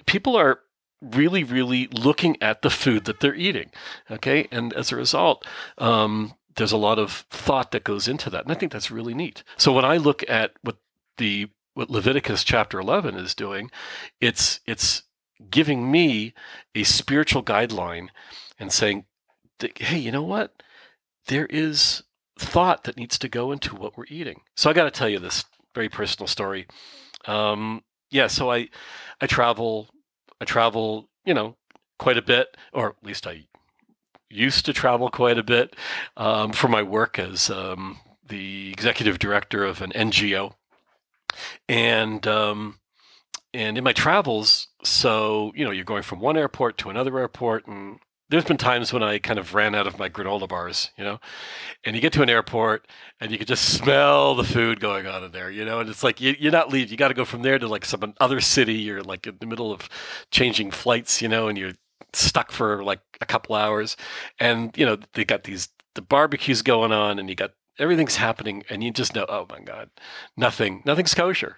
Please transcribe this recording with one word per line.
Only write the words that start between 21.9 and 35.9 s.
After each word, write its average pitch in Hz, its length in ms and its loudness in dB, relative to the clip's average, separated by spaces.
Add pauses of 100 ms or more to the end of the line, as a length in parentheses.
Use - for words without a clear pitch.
thought 175 460 2
that - 120 -6
needs 117 240 -4
to 131 80 -6
go 123 240 -4
into 139 240 -6
what 101 220 -12
we're 120 100 -14
eating." 147 340 -12 (140)
So - 140 4
I 156 40 4
gotta 165 180 6
tell 113 180 -2
you 98 100 -2
this - 260 -6 (300)
very 113 120 -4
personal 101 400 -6
story. 98 380 -4 (600)
Um, 107 580 -2 (260)
yeah, 135 160 4
so 123 260 0
I, 120 180 0 (520)
I 135 60 -2
travel, 117 600 0 (540)
I 113 40 -8
travel, 113 640 2 (160)
you 180 80 2
know, 113 240 -2 (420)
quite 123 180 4
a 117 60 -2
bit, - 340 2 (160)
or 113 160 0
at - 160 -18
least 107 220 -10
I 80 180 -14 (840)
used 117 340 0
to 151 80 0
travel 123 360 2
quite 120 280 2
a 113 60 -2
bit, 120 320 2 (420)